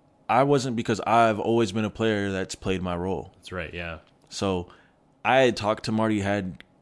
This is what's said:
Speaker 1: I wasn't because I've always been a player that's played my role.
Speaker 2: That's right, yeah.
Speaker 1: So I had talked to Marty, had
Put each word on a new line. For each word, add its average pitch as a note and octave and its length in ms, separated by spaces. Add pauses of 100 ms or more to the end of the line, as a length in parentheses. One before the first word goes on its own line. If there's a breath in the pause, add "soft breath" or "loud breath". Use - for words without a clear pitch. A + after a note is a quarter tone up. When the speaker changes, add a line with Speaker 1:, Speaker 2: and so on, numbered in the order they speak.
(300)
Speaker 1:
I A#2+ 140
wasn't C#3 340
because A2 240
I've A2+ 380
always A2+ 340
been A2 120
a G#2 40
player G#2 420
that's F#2+ 240
played F#2+ 260
my F2+ 140
role. F2 400
Speaker 2:
That's - 160
right, E2+ 220
yeah. E2+ 260 (300)
Speaker 1:
So F#2 380 (580 loud breath)
I B2+ 140
had B2 180
talked G#2+ 280
to B2 60
Marty, A2 300
had G2 420 (180)